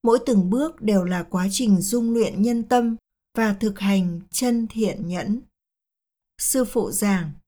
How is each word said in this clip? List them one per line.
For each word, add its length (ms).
Mỗi 240
từng 240
bước 320
đều 220
là 180
quá 280
trình 300
dung 320
luyện 300
nhân 200
tâm 340
và 240
thực 180
hành 420
chân 400
thiện 380
nhẫn. 320
Sư 240
phụ 260
giảng 400